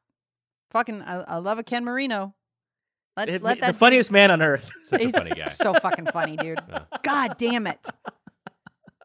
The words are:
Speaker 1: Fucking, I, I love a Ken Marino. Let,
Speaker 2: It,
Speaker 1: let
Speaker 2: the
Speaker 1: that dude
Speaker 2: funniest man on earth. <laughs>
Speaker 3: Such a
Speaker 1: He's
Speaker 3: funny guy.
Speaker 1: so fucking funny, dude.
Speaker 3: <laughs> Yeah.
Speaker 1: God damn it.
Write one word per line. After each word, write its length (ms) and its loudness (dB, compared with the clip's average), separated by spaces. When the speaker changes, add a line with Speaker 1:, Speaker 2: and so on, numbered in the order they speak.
Speaker 1:
Fucking, 320 -4
I, 200 -8
I 140 -8
love 220 -4
a 40 -8
Ken 220 -6
Marino. 500 -6
Let, 120 -4
Speaker 2:
It, 140 -4
Speaker 1:
let 140 0
Speaker 2:
the 40 -8
Speaker 1:
that 120 0
dude 40 -4
Speaker 2:
funniest 340 6
man 200 8
on 120 4
earth. 360 0
<laughs> 100 -20
Speaker 3:
Such 120 2
a 40 2
Speaker 1:
He's 80 -2
Speaker 3:
funny 200 0
guy. 180 -6
Speaker 1:
so 240 0
fucking 320 2
funny, 300 -4
dude. 280 -6
Speaker 3:
<laughs> 40 -20
Yeah. 160 -10
Speaker 1:
God 360 -2
damn 280 0
it. 200 -10